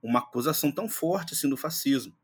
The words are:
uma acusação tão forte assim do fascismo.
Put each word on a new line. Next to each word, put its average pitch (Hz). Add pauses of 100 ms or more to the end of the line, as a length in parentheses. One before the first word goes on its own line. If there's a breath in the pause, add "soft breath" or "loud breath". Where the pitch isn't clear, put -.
uma 120
acusação 143
tão 214
forte 170
assim 147
do 135
fascismo. 139